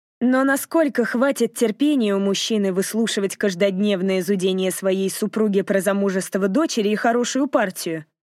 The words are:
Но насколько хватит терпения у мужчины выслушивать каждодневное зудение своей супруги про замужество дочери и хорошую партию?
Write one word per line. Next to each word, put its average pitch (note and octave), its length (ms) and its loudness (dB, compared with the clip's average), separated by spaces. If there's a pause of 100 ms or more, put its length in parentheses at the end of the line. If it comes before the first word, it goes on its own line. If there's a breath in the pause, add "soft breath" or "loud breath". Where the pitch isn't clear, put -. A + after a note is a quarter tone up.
(200)
Но B3+ 240 2
насколько C#4 600 0
хватит A#3+ 480 0
терпения A#3 600 2
у G3 40 2
мужчины G3 560 0
выслушивать G3 640 -2
каждодневное F#3+ 800 0
зудение F#3 500 0
своей F#3+ 380 -2
супруги G3+ 540 0
про G3 180 0
замужество G3 640 0
дочери G#3+ 440 0
и G#3+ 60 0
хорошую A#3+ 500 0
партию? F#3 580 -2 (180)